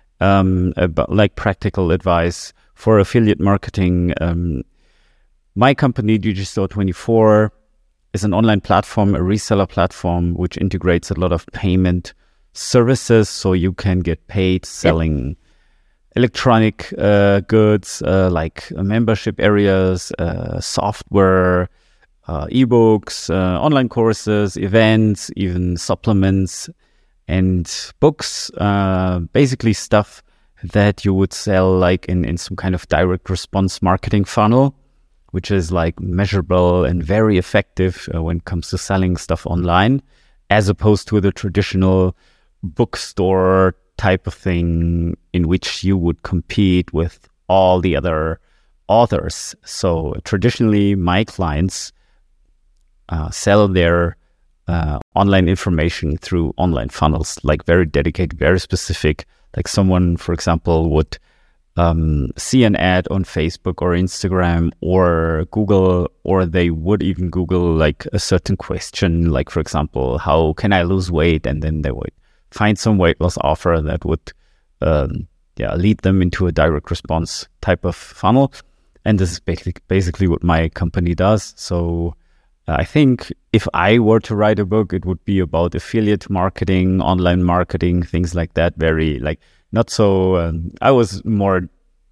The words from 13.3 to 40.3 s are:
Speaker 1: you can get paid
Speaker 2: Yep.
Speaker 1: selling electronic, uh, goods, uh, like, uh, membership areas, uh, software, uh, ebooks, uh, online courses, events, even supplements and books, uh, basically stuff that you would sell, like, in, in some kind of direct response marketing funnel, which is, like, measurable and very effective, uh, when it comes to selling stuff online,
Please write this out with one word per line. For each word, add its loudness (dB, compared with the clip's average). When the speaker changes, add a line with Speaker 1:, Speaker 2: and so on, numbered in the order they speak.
Speaker 1:
you 0
can -2
get -4
paid 0
Speaker 2:
Yep. -16
Speaker 1:
selling -2
electronic, 0
uh, 4
goods, 0
uh, 2
like, -6
uh, -4
membership -2
areas, 2
uh, -6
software, 0
uh, -6
ebooks, 2
uh, 0
online 0
courses, 0
events, 2
even -2
supplements -2
and -2
books, -2
uh, 0
basically 2
stuff -2
that 0
you 2
would 0
sell, 2
like, 0
in, -2
in -4
some -10
kind -4
of -6
direct 0
response -2
marketing 0
funnel, 2
which -6
is, 0
like, -2
measurable 2
and 0
very 2
effective, -2
uh, -4
when -4
it -10
comes -6
to -4
selling -2
stuff -6
online, 2